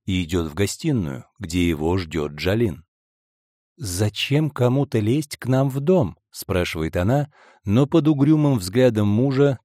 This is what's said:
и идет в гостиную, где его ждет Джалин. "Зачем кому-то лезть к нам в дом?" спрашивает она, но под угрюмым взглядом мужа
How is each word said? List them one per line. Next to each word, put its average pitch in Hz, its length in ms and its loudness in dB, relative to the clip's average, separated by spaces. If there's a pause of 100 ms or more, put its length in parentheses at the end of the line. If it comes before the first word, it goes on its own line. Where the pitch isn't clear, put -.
и 92 180 -2
идет 82 260 -2
в 71 40 -12
гостиную, 101 720 -4 (120)
где 87 300 -2
его 80 300 0
ждет 80 340 -6
Джалин. 87 540 -4 (920)
"Зачем 110 720 -2
кому-то 123 500 0
лезть 123 380 -2
к - 100 -10
нам 135 220 2
в 135 120 -4
дом?" 151 360 2 (140)
спрашивает 87 640 -4
она, 127 340 0 (320)
но 113 220 2
под 151 220 2
угрюмым 147 520 2
взглядом 107 480 2
мужа 131 580 2